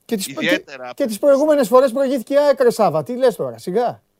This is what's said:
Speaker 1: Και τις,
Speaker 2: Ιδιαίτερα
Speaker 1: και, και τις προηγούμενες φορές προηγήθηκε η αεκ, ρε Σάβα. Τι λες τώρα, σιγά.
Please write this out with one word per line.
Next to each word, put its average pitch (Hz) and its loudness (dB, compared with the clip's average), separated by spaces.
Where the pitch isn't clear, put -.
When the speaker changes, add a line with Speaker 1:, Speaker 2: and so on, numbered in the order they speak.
Speaker 1:
Και 233 -4
τις, 196 -6
Speaker 2:
Ιδιαίτερα 143 -6
Speaker 1:
και, 123 -12
και 285 -4
τις 214 -6
προηγούμενες 285 4
φορές 254 4
προηγήθηκε 269 -2
η 277 2
αεκ, 285 2
ρε 240 4
Σάβα. 160 0
Τι 240 -8
λες 247 0
τώρα, 123 -8
σιγά. 180 -4